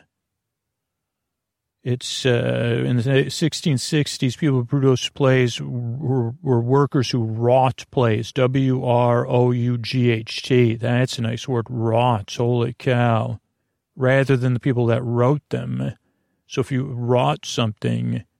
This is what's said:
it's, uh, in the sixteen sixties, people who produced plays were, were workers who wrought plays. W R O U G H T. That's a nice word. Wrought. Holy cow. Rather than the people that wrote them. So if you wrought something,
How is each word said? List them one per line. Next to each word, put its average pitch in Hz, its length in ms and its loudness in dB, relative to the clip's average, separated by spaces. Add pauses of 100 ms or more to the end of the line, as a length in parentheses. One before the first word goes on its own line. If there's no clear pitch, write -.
(1800)
it's, - 440 -4
uh, 123 600 0
in 127 120 0
the 135 320 2
sixteen 151 480 -2
sixties, 139 580 -2
people 139 220 0
who 120 80 -2
produced 135 480 0
plays 131 480 2
were, 123 800 -4
were 127 200 0
workers 135 500 2
who 120 120 0
wrought 120 640 2
plays. 113 440 0
W 131 520 0
R 120 420 2
O 123 240 2
U 120 260 -2
G 120 320 0
H 110 320 -4
T. 123 340 4
That's 120 420 -2
a 123 40 -6
nice 117 260 -6
word. 117 220 -4
Wrought. 117 640 0
Holy 120 380 0
cow. 120 640 0 (560)
Rather 135 400 2
than 127 180 0
the 120 80 -2
people 123 260 0
that 120 160 0
wrote 123 460 0
them. 127 440 -6 (540)
So - 140 -4
if - 100 -4
you 131 140 -2
wrought 123 600 0
something, 117 800 -4 (160)